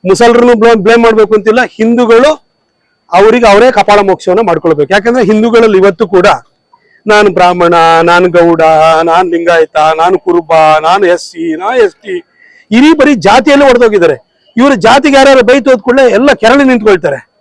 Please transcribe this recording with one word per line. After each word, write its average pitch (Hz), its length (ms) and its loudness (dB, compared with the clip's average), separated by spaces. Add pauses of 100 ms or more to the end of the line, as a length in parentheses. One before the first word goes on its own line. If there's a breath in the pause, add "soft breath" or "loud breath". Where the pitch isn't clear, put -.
ಮುಸಲ್ರನ್ನು 233 500 2
ಬ್ಲೇ-, 226 240 0
ಬ್ಲೇಮ್ 226 240 0
ಮಾಡ್ಬೇಕು 220 320 0
ಅಂತಿಲ್ಲ. 214 280 -2
ಹಿಂದೂಗಳು 233 880 -2 (640)
ಅವರಿಗೆ 220 360 2
ಅವರೇ 220 220 2
ಕಪಾಳ 208 300 0
ಮೋಕ್ಷವನ್ನ 190 460 -2
ಮಾಡ್ಕೊಳ್ಬೇಕು. 156 460 -4
ಯಾಕಂದ್ರೆ 233 320 -2
ಹಿಂದೂಗಳಲ್ಲಿ 214 540 0
ಇವತ್ತು 196 280 -2
ಕೂಡ 180 200 -2 (800 soft breath)
ನಾನು 208 240 0
ಬ್ರಾಹ್ಮಣ, 175 440 0 (280)
ನಾನು 175 280 0
ಗೌಡ, 170 320 0 (400)
ನಾನು 170 280 -2
ಲಿಂಗಾಯತ, 170 460 -2 (200)
ನಾನು 175 220 -2
ಕುರುಬ, 170 340 -4 (300)
ನಾನು 185 240 0
ಎಸ್ 170 160 -2
ಸಿ, 165 340 -10
ನಾ 208 200 -6
ಎಸ್ 208 180 0
ಟಿ, 185 220 -14 (540 soft breath)
ಇಡೀ 262 220 2
ಬರೀ 294 220 0
ಜಾತಿಯಲ್ಲಿ 262 520 0
ಹೊಡೆದೋಗಿದ್ದಾರೆ. 208 500 0 (400)
ಇವರು 269 180 0
ಜಾತಿಗೆ 269 420 0
ಯಾರು 269 300 2
ಬೈತು 262 240 0
ಹೋದ 233 100 2
ಕೂಡಲೇ 254 300 0
ಎಲ್ಲ 247 220 0
ಕೆರಳಿ 262 320 0
ನಿಂತ್ಕೊಳ್ತಾರೆ. 202 680 -2 (100)